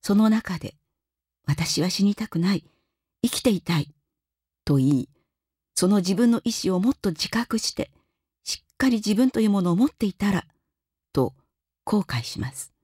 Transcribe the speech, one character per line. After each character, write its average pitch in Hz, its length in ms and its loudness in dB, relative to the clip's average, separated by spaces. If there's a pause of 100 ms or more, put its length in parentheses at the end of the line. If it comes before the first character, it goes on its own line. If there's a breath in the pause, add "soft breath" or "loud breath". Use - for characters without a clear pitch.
そ 202 120 0
の 220 140 6
中 214 300 -2
で、 - 180 -12 (680)
「私 147 360 -2
は 180 80 0
死 196 140 0
に 202 100 2
た 220 140 -8
く - 100 -6
な 185 160 0
い、 165 100 -6 (580)
生 247 80 0
き - 120 -6
て 254 80 2
い 190 100 0
た 170 180 -2
い」 - 140 -4 (720)
と 143 120 2
言 131 120 2
い、 139 200 0 (680)
そ 180 140 0
の 208 100 4
自 185 160 0
分 233 160 2
の 233 140 0
意 233 80 -4
志 - 180 -4
を 180 100 0
も 226 100 2
っ - 40 -2
と - 160 -4
自 - 180 -6
覚 226 300 -4
し - 160 -6
て、 - 160 -6 (540)
し - 180 -10
っ - 140 -20
か 262 120 2
り 240 80 2
自 208 180 0
分 254 160 4
と 226 100 -2
い 220 60 4
う 208 40 4
も 202 120 2
の 175 100 2
を 170 40 2
持 240 100 4
っ - 40 0
て - 160 -4
い 185 60 -2
た 202 180 -2
ら、 185 160 -2 (680)
と 131 220 0 (500)
後 208 180 0
悔 117 200 -6
し - 180 -10
ま 127 120 -6
す。 - 200 -16 (120)